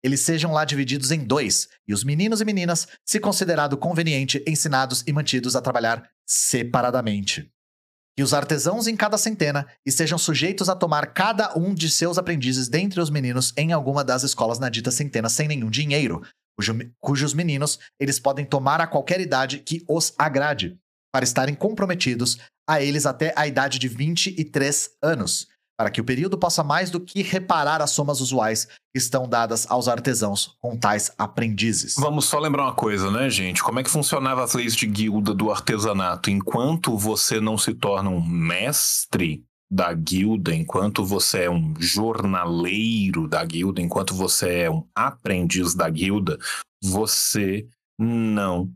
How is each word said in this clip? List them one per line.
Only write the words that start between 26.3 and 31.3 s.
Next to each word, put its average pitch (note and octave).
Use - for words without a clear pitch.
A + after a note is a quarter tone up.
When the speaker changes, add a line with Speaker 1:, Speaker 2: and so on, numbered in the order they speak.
Speaker 1:
possa E3+
mais D#3+
do F3
que F#3+
reparar E3
as C#3
somas C#3+
usuais A#2+
que -
estão B2+
dadas A#2
aos B2
artesãos A#2
com A#2
tais G#2+
aprendizes. G#2+